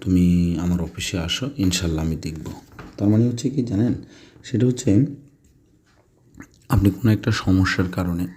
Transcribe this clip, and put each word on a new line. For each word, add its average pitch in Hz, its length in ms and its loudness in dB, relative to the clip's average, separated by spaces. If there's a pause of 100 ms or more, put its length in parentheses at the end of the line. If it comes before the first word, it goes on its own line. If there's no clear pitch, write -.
তুমি 87 580 2
আমার 87 220 -2
অফিসে 87 380 -8
আসো, 87 380 -6
ইনশাল্লাহ 85 500 -2
আমি 80 100 -2
দেখব। 78 340 -10 (460)
তার 101 120 0
মানে 113 200 4
হচ্ছে 120 220 -4
কি 139 120 -2
জানেন, 107 320 0 (500)
সেটা 117 220 0
হচ্ছে 123 400 4 (1600)
আপনি 101 220 4
কোনো 110 220 2
একটা 104 180 0
সমস্যার 92 640 2
কারণে 87 340 -4 (100)